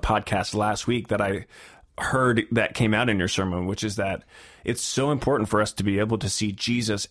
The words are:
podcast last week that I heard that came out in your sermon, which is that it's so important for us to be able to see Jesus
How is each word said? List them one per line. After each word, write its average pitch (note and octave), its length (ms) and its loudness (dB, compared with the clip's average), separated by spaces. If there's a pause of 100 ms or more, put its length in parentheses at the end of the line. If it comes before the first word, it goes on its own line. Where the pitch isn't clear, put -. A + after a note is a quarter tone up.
podcast G#2 480 0
last G#2+ 320 -2
week A#2+ 220 -2
that G#2 120 0
I G2+ 260 -2 (520)
heard B2 440 2 (100)
that A2 220 2
came A2 200 4
out A#2+ 160 2
in G2+ 80 2
your F2+ 100 2
sermon, F2+ 380 -2
which G2+ 180 -4
is G#2 120 -4
that F#2+ 260 -4 (420)
it's B2 160 -2
so C#3 300 0
important B2 400 2
for G#2+ 100 4
us G#2+ 120 0
to - 100 -4
be G2 160 2
able G#2+ 200 0
to F#2 100 -2
see G#2 240 -2
Jesus A2 580 -2